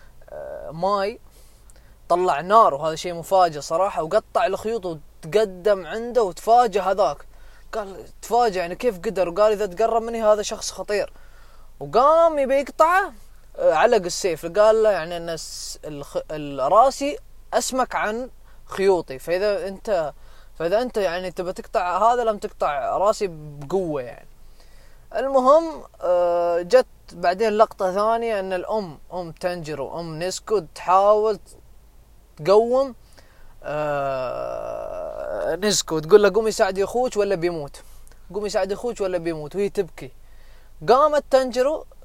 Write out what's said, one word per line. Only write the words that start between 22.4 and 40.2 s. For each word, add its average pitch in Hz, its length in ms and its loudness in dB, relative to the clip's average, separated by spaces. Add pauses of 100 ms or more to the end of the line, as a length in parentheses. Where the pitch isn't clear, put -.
راسي 202 340 2
بقوة 151 720 -6
يعني. - 260 -16 (880)
المهم، 269 680 2 (180)
آه، 175 600 0
جت 175 240 4 (260)
بعدين 180 400 -2
لقطة 208 420 2
ثانية 220 460 -2
أن 190 120 -6
الأم، 180 460 -6 (140)
أم 170 200 -10
تنجرو، 151 680 -8
أم 165 180 -10
نيسكو 185 440 -4 (120)
تحاول 208 640 4 (1080)
تقوم، 233 500 4 (680)
آه، 120 1900 -6
نيسكو، 180 420 -2
تقول 170 240 6
له: 202 80 6
"قومي 220 200 0
ساعدي 196 340 0
أخوك 247 320 -4
ولا 202 180 0
بيموت، 165 480 -6 (520)
قومي 208 140 -6
ساعدي 196 260 -2
أخوك 226 260 -8
ولا 185 180 -2
بيموت"، 160 380 -8
وهي 202 120 -2
تبكي. 160 440 -8 (760)